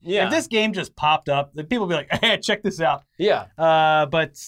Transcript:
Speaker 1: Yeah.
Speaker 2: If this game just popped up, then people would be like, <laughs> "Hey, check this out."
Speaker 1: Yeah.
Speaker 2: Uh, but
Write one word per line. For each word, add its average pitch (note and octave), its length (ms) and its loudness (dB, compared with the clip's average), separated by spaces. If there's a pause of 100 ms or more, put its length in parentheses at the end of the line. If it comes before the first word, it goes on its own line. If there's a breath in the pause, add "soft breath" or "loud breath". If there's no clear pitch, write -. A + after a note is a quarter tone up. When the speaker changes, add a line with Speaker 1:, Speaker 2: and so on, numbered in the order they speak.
Speaker 1:
Yeah. F#3 260 0
Speaker 2:
If - 40 -2
this A3 160 0
game A3 260 0
just F3+ 220 -8
popped D3+ 340 0
up, C#3+ 260 -2
then D3+ 120 -10
people A3 200 -2
would F3 60 -2
be E3 40 0
like, C#3+ 140 -6
<laughs> D#3+ 120 -2
"Hey, A3 160 0
check G#3 240 -2
this F3+ 180 -4
out." D3 220 0 (160)
Speaker 1:
Yeah. D#3 280 0 (120)
Speaker 2:
Uh, D#3 480 4
but D3+ 420 -2